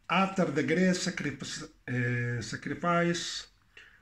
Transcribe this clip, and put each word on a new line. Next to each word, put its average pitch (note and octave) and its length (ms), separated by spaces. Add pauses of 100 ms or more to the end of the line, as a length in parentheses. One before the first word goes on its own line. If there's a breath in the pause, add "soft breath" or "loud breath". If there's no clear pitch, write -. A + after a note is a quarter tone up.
(120)
"After F#3 320
the D3 260
great F3 260 (120)
sacrifice، - 560 (240)
آه، A#2+ 520
sacrifice E3+ 1040 (580 soft breath)